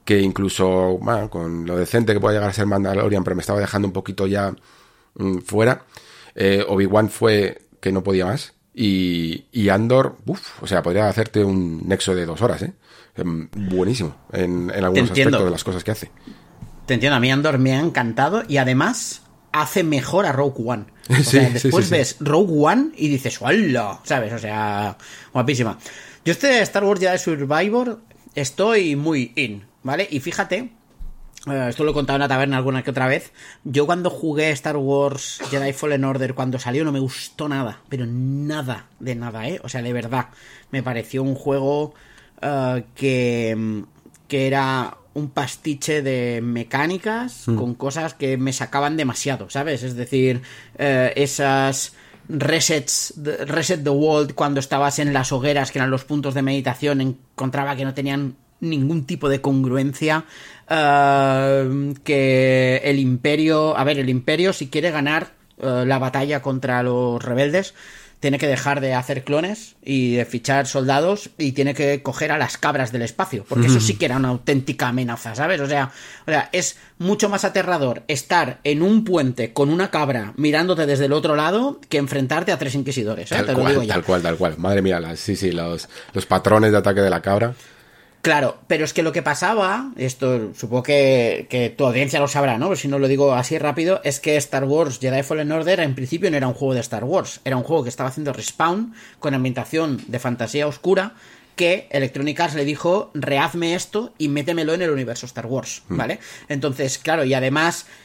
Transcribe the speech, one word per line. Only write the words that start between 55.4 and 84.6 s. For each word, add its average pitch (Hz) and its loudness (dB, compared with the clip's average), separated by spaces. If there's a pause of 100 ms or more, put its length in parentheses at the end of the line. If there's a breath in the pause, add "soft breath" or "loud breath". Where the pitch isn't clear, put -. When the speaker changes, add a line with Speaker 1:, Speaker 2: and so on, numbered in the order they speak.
Speaker 2:
que 139 -4
eran 131 2
los 131 -2
puntos 143 -2
de 139 0
meditación, 135 0
encontraba 135 -4
que 131 -4
no 135 -4
tenían 139 -4 (240)
ningún 156 0
tipo 151 -4
de 139 2
congruencia, 139 0 (460 loud breath)
eh, 139 4 (120)
que 131 4
el 139 2
Imperio, 151 2
a 135 2
ver, 139 2
el 131 0
Imperio 156 2
si 139 -8
quiere 156 0
ganar, 151 -2 (240)
eh, 127 0
la 135 2
batalla 135 -2
contra 131 -2
los 123 0
rebeldes, 143 0 (460 loud breath)
tiene 139 0
que 151 0
dejar 135 0
de 131 0
hacer 127 -2
clones 170 -4
y 127 0
de 120 2
fichar 139 -2
soldados 143 0
y 139 -2
tiene 139 0
que 139 0
coger 151 -4
a 151 0
las 135 -4
cabras 139 0
del 120 -4
espacio, 117 -4
porque 120 2
eso 127 6
Speaker 1:
Ujú. 110 2
Speaker 2:
sí 104 0
que 165 0
era 127 0
una 135 0
auténtica 131 -2
amenaza, 120 -4
¿sabes? 156 -2
O 139 -2
sea, 139 -2 (360 loud breath)
o - -6
sea, 151 0
es 175 -2 (220 loud breath)
mucho 202 2
más 196 -2
aterrador 160 0
estar 151 -2
en 147 2
un 214 6
puente 131 0
con 143 4
una 180 0
cabra 123 -2
mirándote 156 2
desde 143 2
el 139 2
otro 151 2
lado 202 0
que 160 0
enfrentarte 143 0
a 151 0
tres 139 -4
inquisidores, 120 -4
¿eh? - -2
Speaker 1:
Tal - 0
Speaker 2:
Te - 0
lo 127 2
Speaker 1:
cual, 131 4
Speaker 2:
digo 139 4
ya. 104 -2
Speaker 1:
tal 87 0
cual, 90 2
tal 82 0
cual. 85 0
Madre 95 2